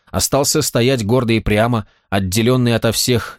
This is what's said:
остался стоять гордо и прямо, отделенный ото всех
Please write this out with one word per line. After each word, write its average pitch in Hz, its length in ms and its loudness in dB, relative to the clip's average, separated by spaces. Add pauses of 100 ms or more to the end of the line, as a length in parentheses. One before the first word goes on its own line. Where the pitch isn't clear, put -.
остался - 560 -2
стоять 123 420 0
гордо 113 280 0
и 113 80 2
прямо, 110 480 0 (220)
отделенный 113 680 0
ото 113 160 0
всех - 460 -2